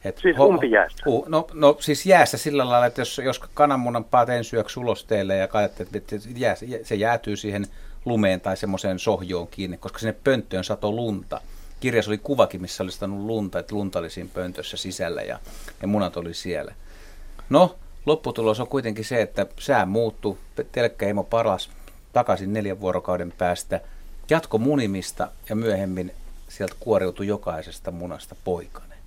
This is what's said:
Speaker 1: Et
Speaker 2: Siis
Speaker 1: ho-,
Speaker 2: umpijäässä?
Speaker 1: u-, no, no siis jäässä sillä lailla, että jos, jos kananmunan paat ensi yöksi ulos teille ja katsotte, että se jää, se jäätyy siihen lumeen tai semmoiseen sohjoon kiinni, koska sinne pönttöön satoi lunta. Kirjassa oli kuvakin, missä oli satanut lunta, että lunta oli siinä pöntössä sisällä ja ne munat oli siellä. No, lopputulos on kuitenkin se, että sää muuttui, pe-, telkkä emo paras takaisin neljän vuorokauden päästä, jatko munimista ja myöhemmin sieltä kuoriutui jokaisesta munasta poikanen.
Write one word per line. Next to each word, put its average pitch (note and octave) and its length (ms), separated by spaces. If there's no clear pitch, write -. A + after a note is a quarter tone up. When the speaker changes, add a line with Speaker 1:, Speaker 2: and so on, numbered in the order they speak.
Speaker 1:
Et G2 160
Speaker 2:
Siis E3+ 160
Speaker 1:
ho-, C#3 80
Speaker 2:
umpijäässä? G#2+ 600
Speaker 1:
u-, C3+ 200
no, D#3+ 260
no D3+ 260
siis D3+ 260
jäässä F3 320
sillä C#3 320
lailla, B2 160
että B2 160
jos, B2 220
jos C3 160
kananmunan B2 640
paat B2 260
ensi A#2+ 260
yöksi A2+ 240
ulos A#2 260
teille G2 320
ja F#2+ 100
katsotte, G#2 500
että G#2 220
se G#2+ 160
jää, A#2 200
se A2+ 120
jäätyy G#2+ 420
siihen G2+ 300
lumeen G#2 360
tai - 160
semmoiseen F#2+ 420
sohjoon F2+ 480
kiinni, F#2 300
koska - 220
sinne A2 240
pönttöön G#2+ 400
satoi G#2 280
lunta. A2 500
Kirjassa A#2 320
oli G#2+ 60
kuvakin, G#2+ 440
missä F#2 220
oli F#2 80
satanut G2+ 340
lunta, G2+ 340
että G#2 160
lunta G2 240
oli E2 100
siinä F2+ 240
pöntössä F2+ 440
sisällä E2+ 440
ja - 180
ne G2 60
munat G2+ 300
oli E2+ 160
siellä. E2+ 400
No, F3 260
lopputulos A#2 540
on A#2+ 80
kuitenkin A2+ 380
se, A#2+ 160
että G2 240
sää A2+ 260
muuttui, G#2+ 520
pe-, - 160
telkkä A2+ 360
emo G2+ 160
paras A2+ 460
takaisin G2 400
neljän G2+ 260
vuorokauden F2+ 580
päästä, F2+ 440
jatko D#3+ 280
munimista A2+ 680
ja G#2+ 60
myöhemmin F#2+ 560
sieltä - 300
kuoriutui G2 480
jokaisesta E2+ 640
munasta E2+ 520
poikanen. - 640